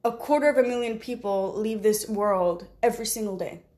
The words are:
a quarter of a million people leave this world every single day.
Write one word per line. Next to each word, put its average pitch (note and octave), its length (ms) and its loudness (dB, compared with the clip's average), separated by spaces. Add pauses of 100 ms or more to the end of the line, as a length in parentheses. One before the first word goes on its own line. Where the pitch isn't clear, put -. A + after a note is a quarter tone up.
a A#3 60 2
quarter C#4+ 360 2
of C4+ 100 4
a B3 100 6
million A#3+ 320 -4
people G3+ 560 -4
leave G#3+ 260 -4
this G#3+ 260 2
world G3 600 0 (160)
every A3+ 240 0
single G3+ 300 -4
day. E3+ 260 -8 (140)